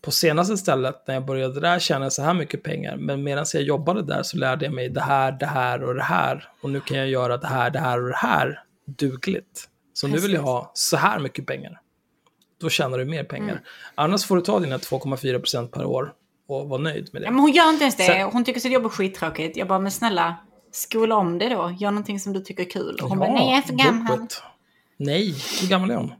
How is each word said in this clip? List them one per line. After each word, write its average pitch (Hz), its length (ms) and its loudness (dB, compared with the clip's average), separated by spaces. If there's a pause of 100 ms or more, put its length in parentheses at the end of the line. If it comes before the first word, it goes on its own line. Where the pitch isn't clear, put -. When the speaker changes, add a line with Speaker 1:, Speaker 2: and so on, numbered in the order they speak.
Speaker 1:
På 147 100 -6
senaste 175 460 2
stället 135 500 0
när 135 60 -2
jag 131 120 -4
började 131 340 -2
där 170 200 2
tjänade 139 260 0
jag 135 80 -2
så - 80 -4
här 156 120 2
mycket 165 300 -2
pengar. 151 340 -6
Men 139 260 -4
medan 143 300 -2
jag 147 100 0
jobbade 147 400 0
där - 200 -2
så - 140 -6
lärde 131 280 0
jag 135 80 -4
mig 127 160 -4
det 131 120 -4
här, 135 300 2
det 135 140 -4
här 131 380 0
och 127 120 -2
det 135 80 -2
här. 151 460 0 (120)
Och 139 80 -4
nu 139 100 -2
kan 135 180 -4
jag 135 120 0
göra 123 280 0
det 131 100 -8
här, 127 220 2
det 127 100 -2
här 123 240 0
och 123 60 -4
det 127 80 -4
här 151 460 2 (220)
dugligt. 139 840 -4 (240)
Så - 140 -4
nu 143 100 0
vill 196 160 0
jag 151 100 0
Speaker 2:
Precis. - 20 -2
Speaker 1:
ha 123 280 -2
så - 240 0
här 160 220 2
mycket 139 260 -8
pengar." 135 360 -10 (800)
Då 160 80 -2
tjänar 127 280 -2
du 127 80 -2
mer 147 180 -6
pengar. 110 280 -6
Speaker 2:
Mm. - 120 -8 (320)
Speaker 1:
Annars 185 300 2
får 196 100 2
du 180 60 4
ta 196 180 2
dina 135 200 -2
två - 200 -4
komma 135 180 -4
fyra 123 220 0
procent 120 320 -4
per 139 140 -6
år 131 280 -2 (340)
och 139 220 -6
vara 135 120 -2
nöjd 156 320 -4
med - 80 -8
det. - 40 -6
Speaker 2:
Ja, 214 60 -4
men 262 80 4
hon 285 120 8
gör 320 180 8
inte 302 140 4
ens 262 120 4
det. 185 80 0
Speaker 1:
Sen 185 280 6
Speaker 2:
Hon 240 120 2
tycker 247 160 0
sitt 247 120 0
jobb 254 140 4
är 226 40 0
skittråkigt. 165 680 -4
Jag 185 100 -4
bara, 190 120 2
"Men 196 120 -2
snälla, 175 440 0 (360)
skola 226 440 2
om 175 220 2
det 214 120 0
då. 180 300 -2
Gör 202 120 0
någonting 208 280 -4
som 196 140 -6
du 190 80 -2
tycker 190 220 -6
är 180 60 -6
kul." - 320 -6
Och - 80 -2
hon 190 100 0
Speaker 1:
Ja, - 60 4
Speaker 2:
bara, 254 80 2
"Nej, 262 160 4
jag 262 80 4
är 285 40 4
för 277 120 -6
Speaker 1:
do 254 100 4
Speaker 2:
gammal." 233 400 2
Speaker 1:
it. - 200 -14 (540)
Nej, 156 380 0 (260)
hur 185 60 0
gammal 190 240 2
är - 40 0
hon? - 240 -4